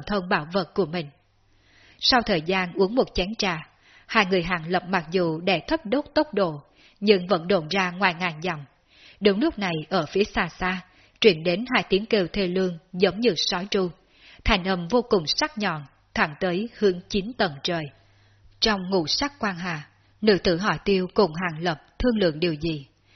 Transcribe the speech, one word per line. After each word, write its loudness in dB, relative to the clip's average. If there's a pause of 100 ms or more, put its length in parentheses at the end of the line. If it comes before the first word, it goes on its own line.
thông -2
bảo 0
vật -2
của 0
mình. -6 (920)
Sau 4
thời 0
gian -2
uống 2
một 2
chén -2
trà, -4 (380)
hai 4
người 2
Hàng -4
Lập 0
mặc -2
dù 0
đè 0
thấp -2
đốt -2 (100)
tốc 0
độ, 0 (400)
nhưng 4
vẫn 0
đồn 2
ra 0
ngoài 2
ngàn -6
dặm. -6 (560)
Đúng 4
lúc 0
này -2 (160)
ở 0
phía 0
xa -4
xa, -4 (400)
truyền 6
đến 0 (100)
hai 2
tiếng 0
kêu 0
thê -2
lương -2 (140)
giống 0
như 2
sói -4
tru. 0 (540)
Thanh 2
âm -2
vô 2
cùng 2
sắc -4
nhọn, -2 (320)
thẳng 0
tới -2 (100)
hướng 2
chín -4
tầng 0 (100)
trời. -4 (760)
Trong 2 (100)
ngũ 2
sắc -2
quan -4
hà, -8 (320)
nữ 4
tử 2
họ -2
Tiêu 2
cùng 4
Hàng -6
Lập -2 (200)
thương 2
lượng 2
điều 0
gì. -4 (300)